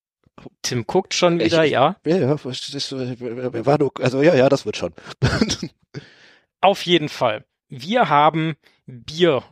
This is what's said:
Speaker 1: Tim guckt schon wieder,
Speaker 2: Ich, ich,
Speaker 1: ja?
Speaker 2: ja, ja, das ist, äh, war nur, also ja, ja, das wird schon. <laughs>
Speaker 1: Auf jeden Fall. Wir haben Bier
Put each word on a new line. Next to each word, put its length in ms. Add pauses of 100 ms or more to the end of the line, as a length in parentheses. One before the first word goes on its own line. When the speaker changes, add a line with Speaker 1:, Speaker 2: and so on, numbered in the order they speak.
(600)
Speaker 1:
Tim 240
guckt 280
schon 260
wieder, 240
Speaker 2:
Ich, 40
ich, 60
Speaker 1:
ja? 220 (100)
Speaker 2:
ja, 120
ja, 260
das 300
ist, 180
äh, 760
war 140
nur, 120 (100)
also 200
ja, 140
ja, 140
das 160
wird 120
schon. 160 (280)
<laughs> 500 (920)
Speaker 1:
Auf 240
jeden 240
Fall. 360 (240)
Wir 400
haben 460 (300)
Bier 680